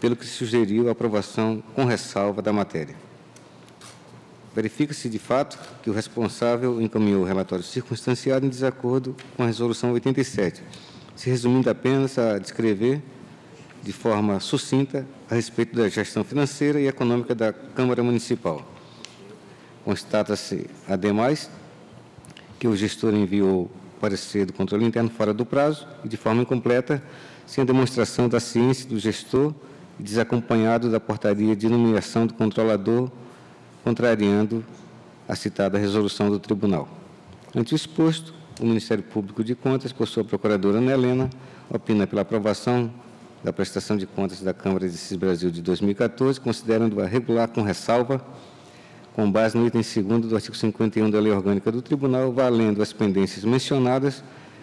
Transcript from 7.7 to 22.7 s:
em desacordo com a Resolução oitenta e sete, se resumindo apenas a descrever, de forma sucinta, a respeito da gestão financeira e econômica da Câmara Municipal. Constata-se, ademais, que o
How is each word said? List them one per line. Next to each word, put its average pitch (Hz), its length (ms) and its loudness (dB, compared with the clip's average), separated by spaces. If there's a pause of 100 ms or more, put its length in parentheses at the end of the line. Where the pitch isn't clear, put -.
em 139 40 0
desacordo 127 640 -2 (220)
com 123 80 0
a - 20 2
Resolução 117 460 0
oitenta 127 280 0
e 131 40 0
sete, - 360 -2 (540)
se - 160 -6
resumindo 123 400 4
apenas 131 480 2
a 113 180 2
descrever, 113 640 0 (800)
de 101 120 -10
forma 104 480 0
sucinta, 135 640 -2 (240)
a 117 60 0
respeito 117 400 -2
da 117 120 4
gestão 104 360 -2
financeira 143 560 0
e 139 80 2
econômica 123 440 0
da 110 200 0
Câmara 123 500 -2
Municipal. 113 640 -2 (1200)
Constata-se, 104 840 -2 (200)
ademais, 143 600 0 (1080)
que - 80 -4
o 110 100 2